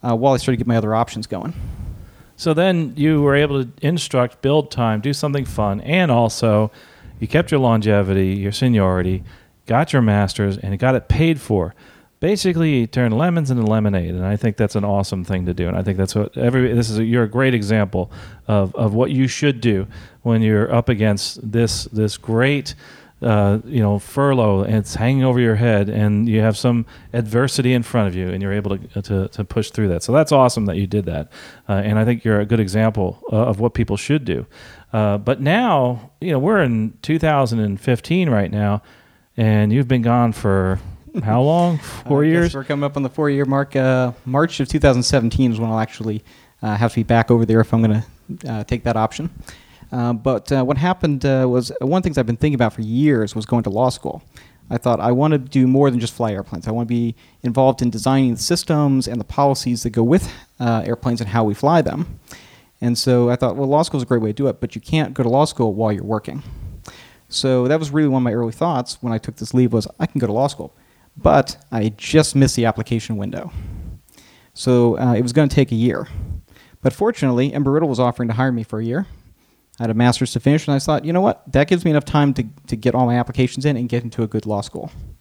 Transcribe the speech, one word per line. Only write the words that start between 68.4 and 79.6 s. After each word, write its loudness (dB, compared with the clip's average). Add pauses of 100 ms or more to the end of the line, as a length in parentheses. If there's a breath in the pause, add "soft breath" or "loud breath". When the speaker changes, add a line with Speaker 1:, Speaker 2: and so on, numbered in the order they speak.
Speaker 1:
thoughts -4
when -4
I -2
took -10
this -12
leave 2
was, 0 (140)
"I -2
can -4
go -2
to -2
law 0
school." -8 (500 soft breath)
But 2 (120)
I -2
just 2
missed 4
the 0
application -2
window. -8 (1040 loud breath)
So, 2
uh, 2
it 2
was -4
gonna 4
take 2
a 0
year. 0 (720 loud breath)
But 0
fortunately, 0
Embry-Riddle 0
was -2
offering 0
to -4
hire 0
me -4
for -8
a -6
year. -4 (720 soft breath)